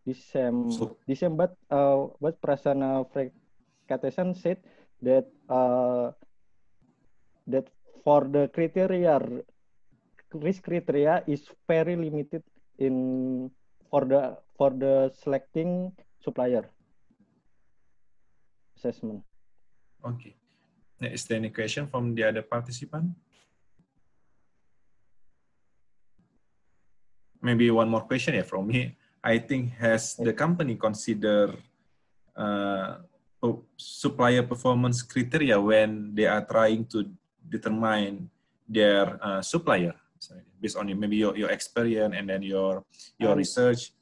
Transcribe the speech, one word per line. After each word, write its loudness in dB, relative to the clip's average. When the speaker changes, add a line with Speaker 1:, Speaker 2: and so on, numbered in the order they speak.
Speaker 1:
This -8
same, 0
Speaker 2:
So -6
Speaker 1:
this -4
same, 0
but, -2
uh, 4
but -2
Prasana 0
Pekatesan -6
said -2
that, 4
uh, 2
that -2
for 6
the 2
criteria, 2
risk -4
criteria 0
is -4
very 2
limited -6
in, -2
for 0
the, 0
for 4
the 2
selecting -4
supplier 0
assessment. -8
Speaker 2:
Okay. -12
Is -8
there -2
any -4
question -6
from -4
the -2
other 0
participant? -6
Maybe 4
one 4
more -2
question, -2
yeah, -2
from -4
me. -2
I 2
think, -4
has 0
the 0
Speaker 1:
Yes. -4
Speaker 2:
company 0
consider, 2
uh, -4
po-, -2
supplier 0
performance 0
criteria 0
when 2
they 2
are 2
trying 2
to -2
determine -2
their, 2
uh, -4
supplier? 0
So, -20
based -6
on -6
your, -6
maybe -2
your, 0
your -2
experience -2
and -6
then -2
your, -2
your 4
Speaker 1:
Um, 4
Speaker 2:
research. 0